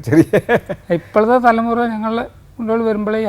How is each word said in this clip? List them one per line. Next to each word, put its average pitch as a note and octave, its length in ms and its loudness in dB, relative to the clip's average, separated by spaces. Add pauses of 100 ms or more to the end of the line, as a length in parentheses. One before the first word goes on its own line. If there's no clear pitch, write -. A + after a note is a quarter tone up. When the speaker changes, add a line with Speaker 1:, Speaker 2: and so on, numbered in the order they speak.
Speaker 1:
ചെറിയ D#3+ 220 4 (680)
Speaker 2:
ഇപ്പോഴത്തെ G#3+ 380 0 (120)
തലമുറ A#3 320 0 (140)
ഞങ്ങളുടെ A3+ 300 -4 (320)
കുട്ടികൾ A3+ 320 -4
വരുമ്പോഴേ G#3+ 360 -2
ഈ - 40 -2